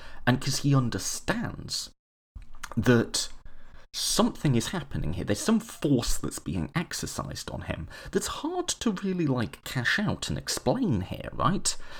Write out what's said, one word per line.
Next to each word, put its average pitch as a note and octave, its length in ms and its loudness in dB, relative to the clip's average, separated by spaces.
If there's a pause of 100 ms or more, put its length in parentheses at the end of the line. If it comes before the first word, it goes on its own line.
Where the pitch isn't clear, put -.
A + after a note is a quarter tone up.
(260)
and C3 140 6
'cause - 180 0
he C#3+ 160 4
understands - 1160 0 (840)
that A#2 520 4 (640)
something - 640 2
is A2+ 120 2
happening - 460 -2
here. - 100 -4
There's - 160 0
some A3+ 200 4
force - 580 2
that's - 200 -4
being E2 360 -4
exercised - 760 -6
on - 120 -6
him - 260 -6 (220)
that's - 160 0
hard F4+ 420 -4
to - 220 -2
really, F#3 360 0
like, B2 380 0
cash - 340 0
out G3+ 300 0
and - 80 -2
explain D3+ 640 2
here, - 300 -8
right? - 420 2 (260)